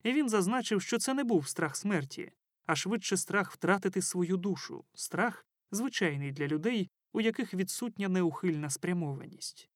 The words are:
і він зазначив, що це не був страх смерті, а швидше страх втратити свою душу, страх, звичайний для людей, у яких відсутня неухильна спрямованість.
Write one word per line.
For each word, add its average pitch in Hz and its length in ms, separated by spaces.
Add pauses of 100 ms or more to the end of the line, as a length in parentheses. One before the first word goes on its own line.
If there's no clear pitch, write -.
і 233 100
він 277 160
зазначив, 214 540
що 233 160
це 262 160
не 277 100
був 185 240
страх 156 280
смерті, 165 560 (340)
а 156 100
швидше 196 400
страх 190 360
втратити 190 500
свою 180 340
душу, - 480 (100)
страх, - 520 (240)
звичайний 165 640
для 143 140
людей, 180 440 (220)
у 226 80
яких 220 340
відсутня 196 540
неухильна 165 600
спрямованість. 156 1040